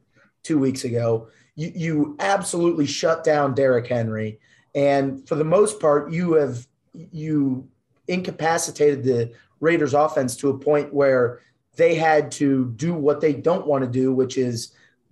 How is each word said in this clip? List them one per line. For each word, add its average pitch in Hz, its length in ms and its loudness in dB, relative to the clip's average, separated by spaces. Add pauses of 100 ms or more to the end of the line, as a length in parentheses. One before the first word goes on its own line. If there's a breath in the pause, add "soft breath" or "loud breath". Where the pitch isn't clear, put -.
(440 soft breath)
two 156 160 0
weeks 131 240 -2
ago. 117 460 -2 (260 loud breath)
You, 165 200 -8
you 160 440 -2
absolutely 170 640 0
shut - 380 -2
down 147 300 2
Derrick 127 340 2
Henry. 110 520 -4 (360 soft breath)
And 139 520 0
for 165 80 -4
the 151 80 0
most 196 360 2
part, 147 320 2
you 170 220 -2
have, 131 340 0 (260)
you 151 720 -4 (400)
incapacitated 160 960 -2
the 117 280 0 (300 soft breath)
Raiders 151 320 2
offense 143 440 0
to 143 120 -2
a 135 80 -2
point 147 360 0
where 131 460 2 (360 loud breath)
they 165 200 4
had 156 380 2
to 135 420 0
do 165 180 -2
what 147 280 0
they 156 120 2
don't 160 340 0
wanna 135 200 0
do, 131 240 0
which 127 260 0
is 123 360 -4 (380 soft breath)